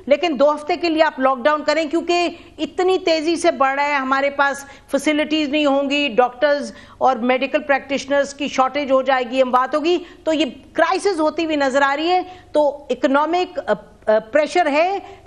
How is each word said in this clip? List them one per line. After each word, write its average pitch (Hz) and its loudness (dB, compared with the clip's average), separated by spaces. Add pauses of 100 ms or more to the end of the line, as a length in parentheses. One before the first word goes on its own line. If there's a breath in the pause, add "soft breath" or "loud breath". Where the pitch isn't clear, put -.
लेकिन 294 2
दो 285 6
हफ्ते 294 -2
के 339 -2
लिए 311 2
आप 302 2
lockdown 269 2
करें, 302 0
क्योंकि 339 -2 (520 loud breath)
इतनी 359 0
तेजी 330 0
से 339 0
बढ़ 269 0
रहा 285 0
है, 285 0
हमारे 269 0
पास 277 -2 (240 loud breath)
facilities 302 0
नहीं 302 0
होंगी, 285 0
doctors 247 0 (280 loud breath)
और 254 2
medical 254 0
practitioners 277 -2
की 285 -6
shortage 262 0
हो 262 4
जाएगी, 262 0
हम 254 2
बात 254 2
होगी, 330 0 (280 loud breath)
तो 320 0
ये 302 0
crisis 330 -2
होती 311 0
हुई 311 -2
नजर 277 0
आ 277 2
रही 311 -4
है। 359 2 (300 loud breath)
तो 294 0
economic, 302 0
अ, 214 -2
अ, - -2
pressure 302 0
है, 349 -2